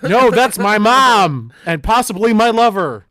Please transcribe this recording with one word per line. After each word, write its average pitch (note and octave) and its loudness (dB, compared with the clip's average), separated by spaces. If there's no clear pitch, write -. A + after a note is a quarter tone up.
No, A#3 2
that's A#3+ 0
my G3+ 0
mom, G#3 2
and E3 -6
possibly A3+ -2
my A3 2
lover. G3 -2